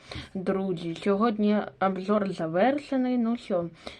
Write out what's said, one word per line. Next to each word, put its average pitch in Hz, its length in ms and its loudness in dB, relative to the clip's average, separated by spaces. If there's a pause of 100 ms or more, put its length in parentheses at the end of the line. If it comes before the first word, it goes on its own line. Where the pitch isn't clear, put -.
(340)
друзі, 185 720 -2
сьогодні 208 540 2 (220)
обзор 190 520 0
завершений. 254 840 0
Ну 233 200 0
що, 175 320 -2 (300)